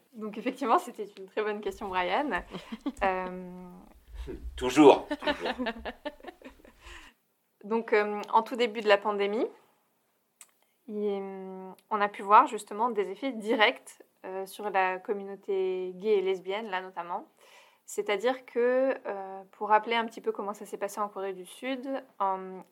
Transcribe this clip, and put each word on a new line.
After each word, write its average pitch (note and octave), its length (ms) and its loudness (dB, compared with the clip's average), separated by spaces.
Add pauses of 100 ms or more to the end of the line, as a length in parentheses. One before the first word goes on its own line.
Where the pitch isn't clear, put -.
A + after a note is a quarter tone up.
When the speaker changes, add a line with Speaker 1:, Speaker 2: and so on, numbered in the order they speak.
(120)
Speaker 1:
Donc G#3+ 240 -12
effectivement, C4 420 0
c'était A3 380 -8
une F#3+ 100 -16
très G#3+ 160 -6
bonne G#3 200 -4
question, G3 260 -8
Brian. F#3 540 -2 (280)
Speaker 2:
<laughs> - 320 -8
Speaker 1:
Euh, F#3 680 -6 (880)
Speaker 3:
Toujours, B2+ 520 8
toujours. C#4+ 440 -4 (120)
Speaker 1:
<laughs> A3+ 80 -4 (1900)
Donc, A3 280 -2
euh, G#3 280 2 (120)
en A3+ 100 6
tout A#3 140 -6
début A3+ 240 0
de G#3 80 2
la G3+ 100 10
pandémie, G#3 480 0 (1400)
il, G#3 340 -2 (680)
on G#3+ 100 0
a G3+ 80 4
pu G3+ 140 -8
voir G#3+ 240 10
justement A3 440 -4
des G3+ 180 0
effets B3 240 -6
directs, A3 680 2 (240)
euh, F#3+ 200 -8
sur G#3 240 -10
la F#3 280 0
communauté F#3+ 960 -4
gay G3+ 240 0
et F#3 40 0
lesbienne, F#3+ 480 -4
là F#3 100 -2
notamment. F#3 480 -10 (560)
C'est-à-dire G#3+ 640 -2
que, B3+ 480 2 (120)
euh, G3 360 -10 (100)
pour G#3 160 -8
rappeler G#3+ 260 4
un A#3 120 2
petit A3+ 140 -12
peu A3 120 -4
comment G#3 220 -6
ça G#3 120 -14
s'est G3 100 -12
passé G3+ 240 -6
en G#3 80 -2
Corée G3 260 -8
du F3+ 120 -14
Sud, C4 420 -8 (300)
en, F#3+ 540 -4